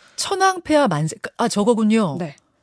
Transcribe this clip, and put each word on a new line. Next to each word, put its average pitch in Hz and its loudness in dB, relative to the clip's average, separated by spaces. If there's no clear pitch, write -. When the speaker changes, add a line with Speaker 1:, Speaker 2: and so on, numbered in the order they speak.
Speaker 1:
천황폐하 370 0
만세, 156 -2
아, 233 -2
저거군요. 214 2
Speaker 2:
네, 160 -8